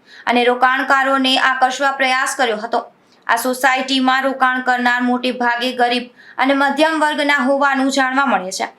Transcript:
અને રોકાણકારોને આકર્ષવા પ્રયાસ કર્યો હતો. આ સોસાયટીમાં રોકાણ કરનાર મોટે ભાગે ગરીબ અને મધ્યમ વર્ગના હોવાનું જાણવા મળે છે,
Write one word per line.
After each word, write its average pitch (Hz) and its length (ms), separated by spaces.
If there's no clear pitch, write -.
અને 240 180
રોકાણકારોને 262 920
આકર્ષવા 262 520
પ્રયાસ 262 480
કર્યો 233 180
હતો. 226 280
આ 233 100
સોસાયટીમાં 262 880
રોકાણ 262 380
કરનાર 247 420
મોટે 247 280
ભાગે 240 420
ગરીબ 240 300
અને 269 160
મધ્યમ 285 460
વર્ગના 294 360
હોવાનું 277 540
જાણવા 269 360
મળે 190 240
છે, 220 180